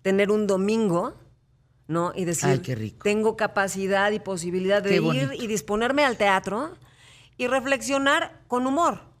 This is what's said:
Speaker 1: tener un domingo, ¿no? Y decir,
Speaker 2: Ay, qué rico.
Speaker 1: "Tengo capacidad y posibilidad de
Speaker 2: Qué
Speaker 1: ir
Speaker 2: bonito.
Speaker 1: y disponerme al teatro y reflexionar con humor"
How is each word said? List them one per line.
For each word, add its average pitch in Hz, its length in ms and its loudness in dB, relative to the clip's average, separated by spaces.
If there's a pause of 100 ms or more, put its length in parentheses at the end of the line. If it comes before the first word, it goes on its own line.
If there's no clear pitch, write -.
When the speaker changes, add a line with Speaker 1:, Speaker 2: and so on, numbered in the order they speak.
Speaker 1:
tener 196 300 2
un 214 160 2
domingo, 202 680 0 (720)
¿no? 170 300 -2
Y 185 80 -4
decir, 165 260 0
Speaker 2:
Ay, 131 100 2
qué 127 160 -6
rico. 110 280 -8
Speaker 1:
"Tengo 214 320 0
capacidad 196 760 0
y 214 80 -4
posibilidad 185 600 0
de 190 100 -4
Speaker 2:
Qué 185 40 4
Speaker 1:
ir 170 60 4
Speaker 2:
bonito. 151 320 0
Speaker 1:
y 233 140 -6
disponerme 226 580 0
al 247 100 0
teatro 202 640 0 (580)
y 247 120 -4
reflexionar 269 1000 0
con 247 200 -2
humor" 277 340 0 (180)